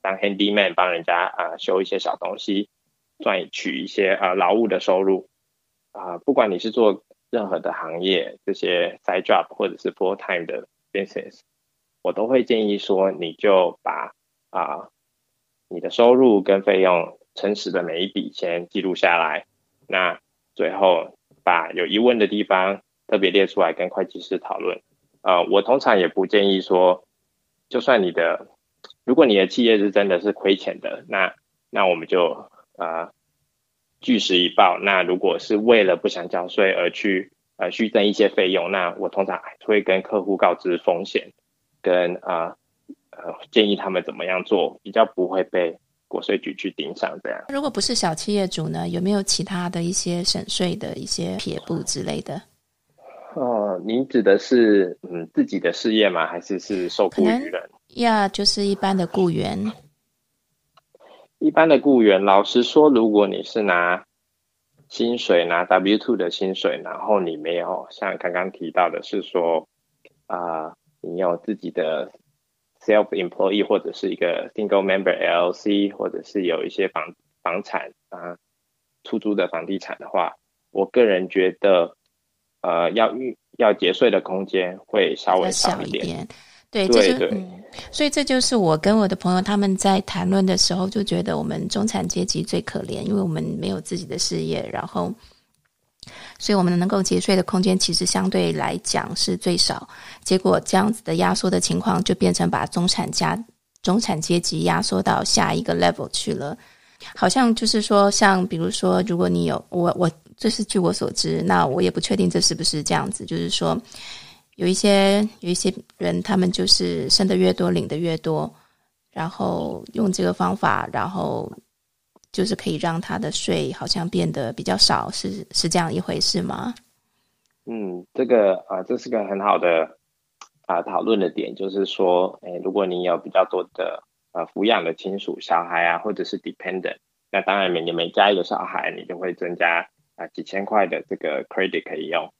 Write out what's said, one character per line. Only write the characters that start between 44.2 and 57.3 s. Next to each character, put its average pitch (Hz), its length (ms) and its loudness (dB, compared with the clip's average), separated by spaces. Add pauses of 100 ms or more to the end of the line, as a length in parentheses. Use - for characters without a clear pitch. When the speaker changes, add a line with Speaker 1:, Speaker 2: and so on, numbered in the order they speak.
Speaker 1:
样 92 180 -2
做， 90 360 0
比 98 120 -16
较 110 140 4
不 - 200 -2
会 92 160 -2
被 87 340 -2 (300)
国 - 160 -6
税 98 160 -2
局 - 160 -8
去 95 160 -8
盯 - 240 -10
上 - 300 -6
这 - 60 -6
样。 - 180 -10
Speaker 2:
如 277 120 -6
果 294 80 -4
不 202 120 -6
是 233 160 -2
小 165 180 -2
企 - 180 -6
业 196 140 0
主 165 220 -6
呢， 170 220 -6
有 175 100 -4
没 190 100 0
有 202 100 2
其 - 220 -2
他 180 260 -4
的 175 140 -4
一 170 80 -2
些 175 320 -4
省 - 240 -2
税 180 300 -2
的 - 180 -10
一 135 100 -12
些 185 340 -4
撇 - 280 -8
步 165 160 -4
之 - 220 -6
类 151 160 -6
的？ 147 200 -10 (920)
Speaker 1:
呃， 107 500 -2
您 120 240 0
指 117 140 2
的 98 160 6
是， 104 640 4
嗯， 85 320 -10
自 139 100 2
己 98 160 -4
的 87 100 2
事 110 220 -2
业 107 160 4
吗？ 85 180 0
还 85 140 -8
是 95 180 -6
是 90 300 -6
受 98 220 0
雇 - 120 -2
于 - 40 4
人？ 240 160 0